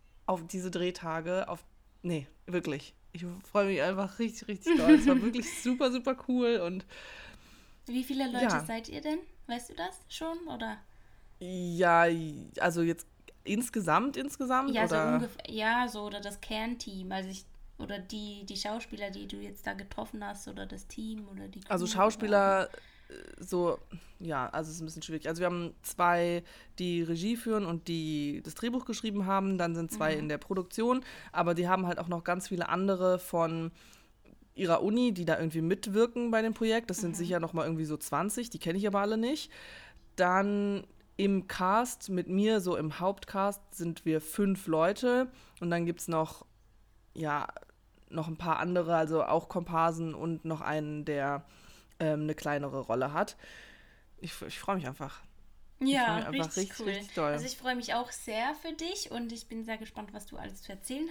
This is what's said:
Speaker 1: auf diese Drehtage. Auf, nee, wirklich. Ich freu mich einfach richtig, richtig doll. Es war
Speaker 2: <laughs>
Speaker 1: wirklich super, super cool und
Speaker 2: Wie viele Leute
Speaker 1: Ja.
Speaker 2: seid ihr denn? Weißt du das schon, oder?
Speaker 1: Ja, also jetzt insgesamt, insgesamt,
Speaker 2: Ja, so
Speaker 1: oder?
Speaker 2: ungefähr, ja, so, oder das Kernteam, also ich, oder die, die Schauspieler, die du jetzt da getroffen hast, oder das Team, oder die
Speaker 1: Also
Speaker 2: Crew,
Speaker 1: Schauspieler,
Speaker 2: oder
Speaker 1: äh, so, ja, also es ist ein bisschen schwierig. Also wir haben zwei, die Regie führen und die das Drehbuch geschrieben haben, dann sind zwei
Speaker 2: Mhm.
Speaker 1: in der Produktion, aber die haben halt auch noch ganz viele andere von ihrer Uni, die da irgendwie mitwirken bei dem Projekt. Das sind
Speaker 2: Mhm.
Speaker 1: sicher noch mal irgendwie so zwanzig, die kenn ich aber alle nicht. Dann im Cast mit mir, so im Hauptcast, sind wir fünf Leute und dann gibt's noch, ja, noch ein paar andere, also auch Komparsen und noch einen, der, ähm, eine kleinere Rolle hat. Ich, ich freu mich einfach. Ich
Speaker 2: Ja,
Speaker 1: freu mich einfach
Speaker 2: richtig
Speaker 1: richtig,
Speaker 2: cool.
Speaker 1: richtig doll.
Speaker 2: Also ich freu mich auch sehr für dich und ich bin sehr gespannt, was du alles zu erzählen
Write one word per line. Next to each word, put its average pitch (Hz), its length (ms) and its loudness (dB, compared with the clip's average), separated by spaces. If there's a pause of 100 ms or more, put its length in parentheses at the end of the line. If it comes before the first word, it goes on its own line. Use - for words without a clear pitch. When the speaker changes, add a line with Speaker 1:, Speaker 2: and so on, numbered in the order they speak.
(240)
Speaker 1:
auf 170 220 -2
diese 185 240 -4
Drehtage. 175 800 -2
Auf, - 180 -10 (360)
nee, 160 240 -2 (200)
wirklich. 160 480 -4 (180)
Ich 175 140 -8 (260)
freu 202 140 6
mich 180 160 2
einfach 190 380 0
richtig, 226 280 -4
richtig 294 300 4
doll. 277 160 10
Es 240 120 8
war 262 140 8
Speaker 2:
<laughs> - 0 -
Speaker 1:
wirklich 233 420 -2
super, 254 300 2
super 254 240 0 (120)
cool 240 360 4
und 185 220 -4 (1000)
Speaker 2:
Wie 254 180 -2
viele 269 280 0
Leute 247 120 2
Speaker 1:
Ja. 160 200 4
Speaker 2:
seid 226 240 -6
ihr 294 140 -8
denn? 311 160 0 (300)
Weißt 240 200 -6
du - 60 -16
das 370 240 -8 (100)
schon, 330 300 -6 (100)
oder? 226 300 -8 (640)
Speaker 1:
Ja, 175 640 6 (540)
also 170 220 2
jetzt 165 240 0 (360)
insgesamt, 208 720 2
insgesamt, 262 580 0
Speaker 2:
Ja, 220 140 4
so 165 60 2
Speaker 1:
oder? 160 200 4
Speaker 2:
ungefähr, 240 360 -2
ja, 226 380 2
so, 214 160 -6
oder 202 160 -8
das 202 200 -8
Kernteam, 214 720 -6
also 190 160 -4
ich, 190 160 -10 (340)
oder 202 200 -8
die, 202 480 -10
die 196 100 -10
Schauspieler, 208 540 -6
die 196 180 -12
du 202 80 -8
jetzt 202 300 -12
da 196 80 -4
getroffen 208 500 -10
hast, 202 240 -10
oder 196 160 -10
das 190 220 -12
Team, 220 440 -10
oder 196 180 -12
die 190 200 -14
Speaker 1:
Also 180 160 2
Speaker 2:
Crew, 220 80 -2
Speaker 1:
Schauspieler, 202 800 6
Speaker 2:
oder - 480 -20
Speaker 1:
äh, - 260 -16
so, 175 340 2 (400)
ja, 147 300 -2
also 156 220 -4
es 160 60 -10
ist 170 40 -10
ein 160 60 -8
bisschen 160 160 -10
schwierig. 160 260 -6
Also 165 120 -2
wir 180 60 2
haben 175 360 -2
zwei, 175 600 2 (360)
die 175 240 0
Regie 170 340 0
führen 220 300 0
und 165 220 -4
die 156 560 -2
das - 100 -10
Drehbuch 240 320 -2
geschrieben 208 400 -2
haben, 196 320 2
dann 170 160 2
sind 165 180 -4
zwei 156 220 2
Speaker 2:
Mhm. 151 60 -2
Speaker 1:
in 151 100 -4
der 147 80 -2
Produktion, 220 640 0 (280)
aber 175 200 2
die 175 160 2
haben 185 180 4
halt 175 120 -2
auch 175 100 -6
noch 170 160 -4
ganz 180 240 0
viele 175 220 -2
andere 185 480 4
von 165 540 0 (800)
ihrer 175 280 4
Uni, 233 300 4
die 175 140 -4
da 160 100 4
irgendwie 160 240 0
mitwirken 220 720 2
bei 226 100 4
dem 220 140 0
Projekt. 226 340 0
Das 185 100 -4
sind 180 120 -2
Speaker 2:
Mhm. 165 60 -4
Speaker 1:
sicher 175 240 0
noch 165 120 -4
mal 165 120 0
irgendwie 160 200 0
so 151 140 -4
zwanzig, 208 500 -2
die 165 120 -12
kenn 170 160 -2
ich 202 100 0
aber 202 140 2
alle 214 180 2
nicht. 254 320 -2 (640)
Dann 202 720 4 (300)
im 196 320 2
Cast 208 600 2
mit 180 200 -2
mir, 208 320 4
so 180 160 0
im 151 240 -2
Hauptcast, 196 600 -2 (140)
sind 165 300 -6
wir 156 160 2
fünf 196 460 0
Leute 208 640 4 (300)
und 175 100 -2
dann 170 160 2
gibt's 170 220 -4
noch, 160 360 0 (720)
ja, 151 340 -2 (600)
noch 160 180 -4
ein 160 80 -6
paar 170 220 0
andere, 170 380 2
also 160 280 4
auch 165 240 2
Komparsen 165 640 0
und 165 300 -4
noch 160 160 -2
einen, 151 440 -2
der, 143 400 -2 (560)
ähm, 151 220 2
eine 151 120 -2
kleinere 143 460 -2
Rolle 127 320 0
hat. 185 240 0 (840)
Ich, - 220 -12
ich - 160 -10
freu - 180 -2
mich 170 100 -4
einfach. 139 340 -10 (600)
Ich 262 100 2
Speaker 2:
Ja, 262 140 4
Speaker 1:
freu 220 100 2
mich 220 120 -2
einfach 160 300 -2
Speaker 2:
richtig 185 140 0
Speaker 1:
richtig, - 100 -12
Speaker 2:
cool. 202 120 -2
Speaker 1:
richtig 202 220 -8
doll. 151 180 2
Speaker 2:
Also 147 140 -4
ich 254 100 -8
freu 254 200 -2
mich 233 180 -4
auch 247 160 -2
sehr 233 460 -4
für 330 160 -10
dich 339 400 -6
und 233 200 -6
ich 226 160 -12
bin 226 160 -8
sehr 220 140 -6
gespannt, 214 340 -12
was 208 140 -12
du - 100 -14
alles 190 260 -12
zu 196 100 -14
erzählen 269 380 -6